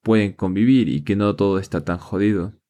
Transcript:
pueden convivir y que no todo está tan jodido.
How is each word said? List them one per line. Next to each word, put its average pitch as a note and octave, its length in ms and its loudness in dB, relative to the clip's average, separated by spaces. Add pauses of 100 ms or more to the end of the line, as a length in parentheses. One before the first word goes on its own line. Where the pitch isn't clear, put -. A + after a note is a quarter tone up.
pueden G#2+ 300 2
convivir A2 560 2
y C3 140 -2
que G2+ 140 -2
no G#2 200 0
todo G2 220 0
está F2+ 260 -6
tan F2 140 -4
jodido. G2+ 540 -2 (180)